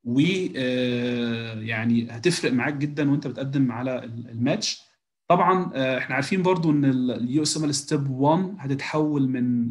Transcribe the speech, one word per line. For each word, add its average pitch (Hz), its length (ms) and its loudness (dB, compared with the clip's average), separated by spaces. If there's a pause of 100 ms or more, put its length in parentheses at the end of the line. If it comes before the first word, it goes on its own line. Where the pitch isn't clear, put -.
و، 123 160 0 (360)
آه، 120 1040 -2
يعني 117 520 0
هتفرق 147 400 0
معاك 131 220 0
جدا 143 380 -2
وأنت 151 160 0
بتقدم 135 440 0
على 123 320 -4
ال-، 120 260 -12
الماتش. 127 520 -2 (460)
طبعا، 180 480 4
آه، 131 220 0
إحنا 127 180 -4
عارفين 180 280 0
برضو 170 280 2
إن 143 140 4
ال، 127 260 2
ال 117 200 -2
يو 151 120 2
اس 151 140 -2
ام 156 60 -2
ال 147 120 0
Step 143 320 -2 (140)
one 180 400 2
هتتحول 139 680 0
من 123 420 0